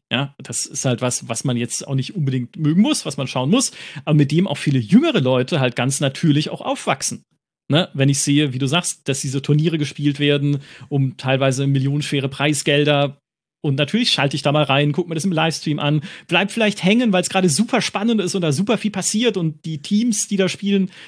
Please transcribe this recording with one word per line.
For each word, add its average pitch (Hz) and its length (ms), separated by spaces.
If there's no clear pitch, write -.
ja. 139 300
Das - 240
ist - 180
halt 123 180
was, 123 280
was 117 140
man 127 140
jetzt - 300
auch 139 80
nicht 135 200
unbedingt 131 420
mögen 165 240
muss, 294 240
was 147 120
man 131 100
schauen 131 220
muss, 247 220
aber 156 120
mit 143 160
dem 170 160
auch 139 100
viele 135 220
jüngere 214 420
Leute 131 380
halt 127 160
ganz 131 240
natürlich 147 500
auch - 120
aufwachsen. - 640
Ne? 160 240
Wenn 135 160
ich 135 100
sehe, 143 320
wie 127 80
du 139 80
sagst, 170 400
dass 135 140
diese 135 200
Turniere 156 360
gespielt 143 420
werden, 143 400
um 135 280
teilweise 135 500
millionenschwere 139 640
Preisgelder. 143 880
Und 143 120
natürlich 175 360
schalte 143 240
ich 139 60
da 147 100
mal 151 120
rein, 143 280
guck 175 160
mir 165 80
das 160 100
im 190 60
Livestream 156 480
an, 147 220
bleib 175 240
vielleicht 208 320
hängen, 220 300
weil's 180 160
gerade 185 200
super 202 320
spannend 214 400
ist 180 140
und 190 60
da 160 100
super 196 260
viel 208 140
passiert 214 460
und 160 280
die 160 160
Teams, 214 460
die 202 100
da 190 120
spielen, 196 400